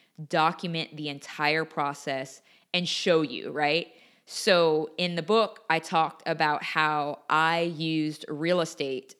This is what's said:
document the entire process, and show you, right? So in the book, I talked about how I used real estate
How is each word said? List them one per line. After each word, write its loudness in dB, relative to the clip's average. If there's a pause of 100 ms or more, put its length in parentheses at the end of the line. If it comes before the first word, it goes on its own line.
(280)
document -2
the -8
entire -2
process, -6 (320)
and -2
show 2
you, -6
right? 0 (360)
So 2
in -2
the -2
book, 0
I 2
talked -2
about 0
how 0 (100)
I 4
used -2
real 0
estate -6